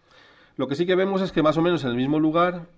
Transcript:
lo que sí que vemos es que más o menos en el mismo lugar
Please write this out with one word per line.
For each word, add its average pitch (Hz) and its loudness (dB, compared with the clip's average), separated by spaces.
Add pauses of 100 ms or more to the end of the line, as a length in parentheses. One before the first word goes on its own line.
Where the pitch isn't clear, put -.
(560)
lo 131 -2
que 139 -4
sí 160 0
que 180 0
vemos 190 0
es 185 -4
que 165 0
más 151 2
o 165 0
menos 165 0
en 127 -2
el 120 -2
mismo 135 0
lugar 170 0 (120)